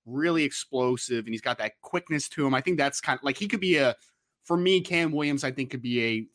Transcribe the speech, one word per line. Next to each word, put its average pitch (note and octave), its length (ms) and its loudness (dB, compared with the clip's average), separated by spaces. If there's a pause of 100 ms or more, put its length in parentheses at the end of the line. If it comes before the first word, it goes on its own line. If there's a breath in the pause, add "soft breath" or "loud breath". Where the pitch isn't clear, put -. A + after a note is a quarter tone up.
really D3+ 380 0
explosive B2 800 0
and A2+ 80 -4
he's A2 60 -6
got B2 180 -2
that G#2+ 240 -6
quickness D#3+ 480 -4
to C#3+ 160 0
him. C3 80 4
I C3 60 2
think F3 180 0
that's C#3 220 0
kind C3 180 -2
of, - 60 -14
like, C#3 120 -2
he G#3 120 -4
could G3+ 120 -2
be F3+ 160 2
a, C3 200 4 (480 soft breath)
for E3+ 120 0
me, F#3 240 4
Cam E3+ 320 0
Williams, D3 320 0
I C3+ 60 0
think, B2+ 200 -6
could B2 120 -8
be A#2+ 200 0
a A2+ 320 -2